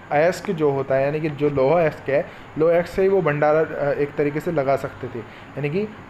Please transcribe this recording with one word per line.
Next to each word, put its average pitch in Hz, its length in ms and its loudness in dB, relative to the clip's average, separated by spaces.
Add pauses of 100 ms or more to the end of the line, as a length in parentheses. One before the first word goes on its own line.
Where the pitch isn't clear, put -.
(120)
अयस्क 170 400 2
जो 151 200 2
होता 135 240 0
है, 135 100 2
यानी 151 160 -2
कि 160 80 -2
जो 147 200 0
लोहा 143 320 4
अयस्क 151 280 -2
है, 147 200 0 (280)
लोहा 160 160 4
अयस्क 175 140 2
से - 140 -2
ही 190 60 4
वो 196 140 4
भंडार, 151 340 2
अ, 151 380 0
एक 143 220 -2
तरीके 147 240 0
से 175 120 -4
लगा 139 240 2
सकते 131 320 -6
थे, 120 120 -10
यानी - 500 -8
कि 202 180 -2 (220)